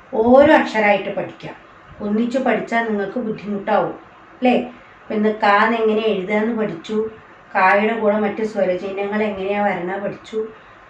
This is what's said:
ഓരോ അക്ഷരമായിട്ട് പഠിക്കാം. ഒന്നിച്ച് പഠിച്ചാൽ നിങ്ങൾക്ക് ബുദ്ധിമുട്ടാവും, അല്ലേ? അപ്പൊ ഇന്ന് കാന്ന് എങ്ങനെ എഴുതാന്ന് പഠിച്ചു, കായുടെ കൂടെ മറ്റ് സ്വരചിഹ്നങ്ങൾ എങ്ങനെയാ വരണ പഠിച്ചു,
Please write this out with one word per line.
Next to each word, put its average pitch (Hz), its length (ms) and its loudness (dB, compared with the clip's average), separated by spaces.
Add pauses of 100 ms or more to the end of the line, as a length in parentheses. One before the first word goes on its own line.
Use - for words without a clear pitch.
(120)
ഓരോ 262 420 8
അക്ഷരമായിട്ട് 202 600 2
പഠിക്കാം. - 400 -8 (460)
ഒന്നിച്ച് 233 380 -2
പഠിച്ചാൽ 226 500 -2
നിങ്ങൾക്ക് 202 300 -4
ബുദ്ധിമുട്ടാവും, 202 760 -2 (380)
അല്ലേ? 247 240 2 (460)
അപ്പൊ 214 120 -10
ഇന്ന് 214 200 2
കാന്ന് 220 420 2
എങ്ങനെ 220 240 2
എഴുതാന്ന് 214 540 -2
പഠിച്ചു, 214 420 -6 (580)
കായുടെ 208 460 2
കൂടെ 208 180 2
മറ്റ് 214 260 -2
സ്വരചിഹ്നങ്ങൾ 196 800 -4
എങ്ങനെയാ 202 420 -2
വരണ 185 340 -4
പഠിച്ചു, 208 400 -8 (520)